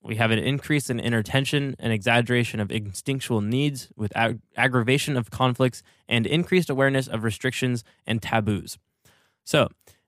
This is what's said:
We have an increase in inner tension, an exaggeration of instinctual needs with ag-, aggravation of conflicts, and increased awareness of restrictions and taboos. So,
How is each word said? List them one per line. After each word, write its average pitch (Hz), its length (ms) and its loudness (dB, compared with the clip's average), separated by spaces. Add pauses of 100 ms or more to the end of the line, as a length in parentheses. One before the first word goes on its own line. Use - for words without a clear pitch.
We 113 120 -6
have 113 160 2
an 113 80 2
increase 139 500 -2
in 120 100 -2
inner 117 240 0
tension, 139 560 -2
an 117 120 -2
exaggeration 117 680 2
of 101 120 -4
instinctual 107 720 -4
needs 131 540 -2
with 107 200 -6
ag-, 113 240 0 (160)
aggravation 127 640 2
of 117 120 -2
conflicts, 127 540 0 (240)
and 113 180 2
increased 170 440 2
awareness 135 380 2
of 110 160 -4
restrictions 123 600 -2 (220)
and 113 160 -2
taboos. 104 560 -2 (680)
So, 139 240 2 (380)